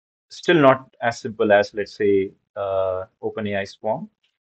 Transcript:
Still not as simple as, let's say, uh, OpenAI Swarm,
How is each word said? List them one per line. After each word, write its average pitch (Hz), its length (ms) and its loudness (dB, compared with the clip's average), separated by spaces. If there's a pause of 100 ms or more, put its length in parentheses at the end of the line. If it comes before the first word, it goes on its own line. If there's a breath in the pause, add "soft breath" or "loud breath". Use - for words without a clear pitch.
(300)
Still - 260 0
not 135 340 4 (120)
as 120 180 -4
simple 110 320 -2
as, 101 220 4
let's 101 200 -8
say, 98 380 0 (240)
uh, 95 480 -2 (180)
OpenAI 104 460 -6
Swarm, 120 420 -8 (400)